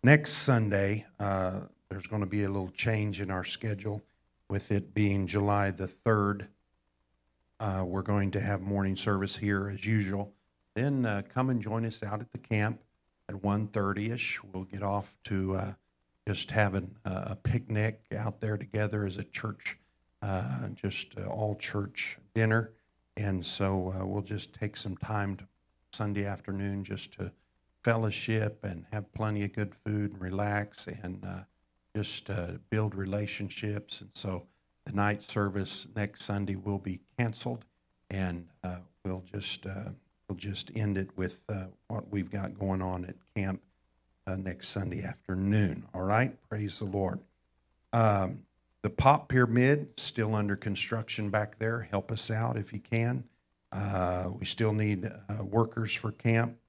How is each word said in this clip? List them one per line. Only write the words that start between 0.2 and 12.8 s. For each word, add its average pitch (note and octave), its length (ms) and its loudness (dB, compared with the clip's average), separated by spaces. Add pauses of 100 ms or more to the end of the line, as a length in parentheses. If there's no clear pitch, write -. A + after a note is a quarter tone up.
Sunday, G#2+ 720 4 (140)
uh, F#2+ 400 0 (280)
there's F#2+ 200 -10
gonna G#2 180 -2
be G#2 160 0
a G2 60 0
little F#2+ 220 -2
change G#2+ 500 0
in F#2+ 100 -4
our F2+ 140 -2
schedule, G2+ 580 -4 (480)
with G2+ 220 -2
it G2 200 0
being G2 360 4
July G2+ 420 2
the F#2 160 -4
third. G2+ 640 2 (1120)
Uh, F#2+ 260 0
we're F#2 160 -2
going G2 300 2
to G2+ 80 0
have G2 200 0
morning G2 360 2
service G2 400 0
here G2+ 360 0
as G2 140 -6
usual. G2+ 460 2 (420)
Then, C3 320 2
uh, G2+ 160 0 (100)
come C3 160 2
and A#2+ 140 2
join A2+ 220 -2
us A2+ 180 -6
out G#2 180 -4
at - 120 -12
the A#2 60 -8
camp G#2+ 420 0 (480)